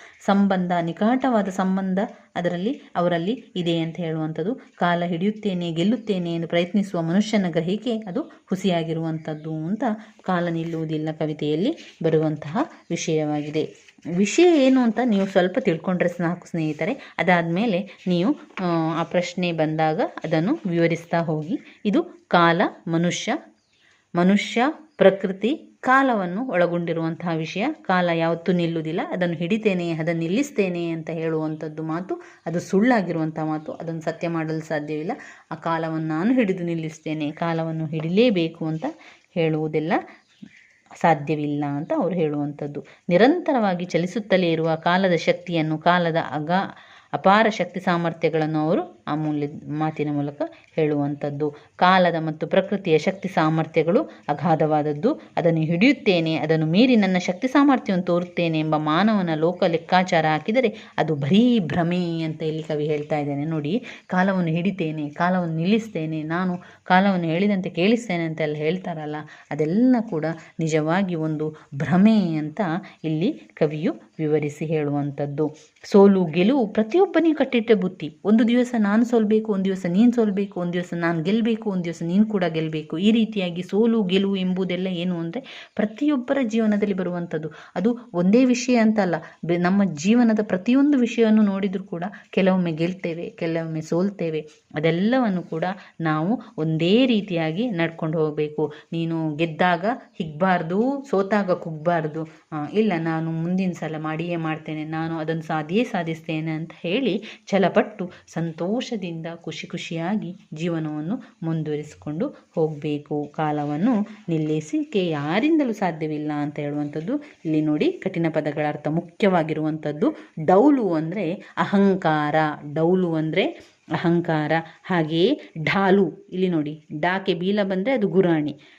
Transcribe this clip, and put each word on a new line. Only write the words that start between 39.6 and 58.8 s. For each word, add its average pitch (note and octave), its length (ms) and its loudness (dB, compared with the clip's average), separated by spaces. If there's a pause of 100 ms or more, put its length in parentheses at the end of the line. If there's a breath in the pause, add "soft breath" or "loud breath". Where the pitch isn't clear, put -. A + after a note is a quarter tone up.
ಸಾಧ್ಯವಿಲ್ಲ D3 640 0
ಅಂತ C#3+ 300 -4
ಅವ್ರು F#3 200 0
ಹೇಳುವಂಥದ್ದು. D3 720 -4 (240 loud breath)
ನಿರಂತರವಾಗಿ G#3+ 760 4
ಚಲಿಸುತ್ತಲೇ F3+ 640 0
ಇರುವ D#3+ 240 0
ಕಾಲದ F3 400 2
ಶಕ್ತಿಯನ್ನು, D#3+ 640 0
ಕಾಲದ E3+ 380 2 (160)
ಅಗ-, D#3+ 440 -2 (380 loud breath)
ಅಪಾರ G#3+ 360 4
ಶಕ್ತಿ F#3 300 -4
ಸಾಮರ್ಥ್ಯಗಳನ್ನು D#3+ 800 0
ಅವರು G#3 480 -2
ಆ D3+ 80 -2
ಮೂಲ್ಯ-, D3 540 -4
ಮಾತಿನ D3+ 440 -2
ಮೂಲಕ C#3+ 280 -4 (340 loud breath)
ಹೇಳುವಂಥದ್ದು. D3 800 -2 (200 loud breath)
"ಕಾಲದ F3+ 440 4
ಮತ್ತು D#3+ 280 -4
ಪ್ರಕೃತಿಯ F#3 500 2
ಶಕ್ತಿ F#3 300 -4
ಸಾಮರ್ಥ್ಯಗಳು D#3+ 720 2
ಅಗಾಧವಾದದ್ದು, D3+ 1120 0
ಅದನ್ನು E3 480 0
ಹಿಡಿಯುತ್ತೇನೆ, E3+ 760 2
ಅದನ್ನು D#3+ 300 0
ಮೀರಿ A#3 300 6
ನನ್ನ F#3 220 4
ಶಕ್ತಿ F#3 300 -2
ಸಾಮರ್ಥ್ಯವನ್ನು B3+ 580 2
ತೋರುತ್ತೇನೆ" F3 540 0
ಎಂಬ D#3 160 0
ಮಾನವನ F3 600 2